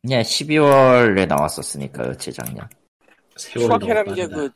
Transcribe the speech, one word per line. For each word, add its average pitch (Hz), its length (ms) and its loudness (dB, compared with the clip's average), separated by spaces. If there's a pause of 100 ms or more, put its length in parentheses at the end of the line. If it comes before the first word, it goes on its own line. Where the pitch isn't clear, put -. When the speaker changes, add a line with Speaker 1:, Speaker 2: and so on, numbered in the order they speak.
Speaker 1:
예, 123 140 0
십이월에 131 1000 4
나왔었으니까요, 69 920 -4
재작년. - 500 -14 (680)
Speaker 2:
세월이 - 300 -4
너무 233 120 2
Speaker 3:
추가 - 140 -10
캐라는 202 220 -2
게 180 80 -6
Speaker 2:
빠르다. 165 140 -10
Speaker 3:
그 143 180 -6